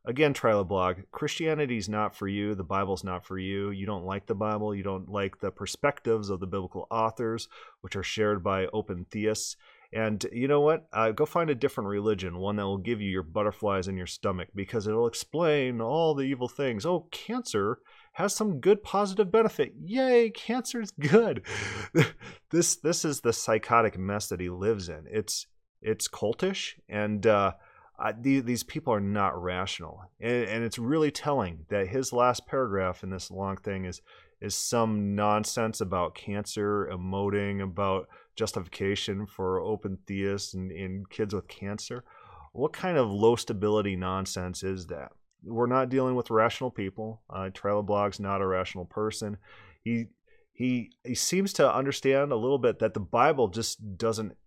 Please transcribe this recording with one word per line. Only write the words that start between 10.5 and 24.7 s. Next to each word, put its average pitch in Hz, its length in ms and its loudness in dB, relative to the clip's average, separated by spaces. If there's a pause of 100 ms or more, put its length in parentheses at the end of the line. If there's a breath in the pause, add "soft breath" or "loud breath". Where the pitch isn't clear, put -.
what? 156 320 4
Uh, 110 180 4
go 147 140 2
find 165 240 0
a 143 60 2
different 113 340 -2
religion, 101 480 0
one 101 200 -2
that 101 80 -2
will 98 120 -2
give 107 240 -4
you 98 80 -2
your 92 140 0
butterflies 98 640 0
in 95 100 -4
your 90 80 -6
stomach, 92 480 -4
because 101 320 -4
it'll 113 220 2
explain 139 760 0
all 156 320 2
the 139 100 0
evil 127 260 -2
things. 120 360 -2
Oh, 170 240 0
cancer 120 680 -2 (320 soft breath)
has 202 240 -2
some 196 240 0
good 202 240 4
positive 196 480 0
benefit. 220 480 4
Yay, 240 520 4
cancer's 240 600 -4
good. 143 520 4 (500 loud breath)
<laughs> 165 100 6 (460 loud breath)
This, - 280 4
this 165 280 0
is 143 160 -2
the 117 120 4
psychotic 110 640 4
mess 101 320 -2
that 87 100 -4
he 90 100 -2
lives 92 400 0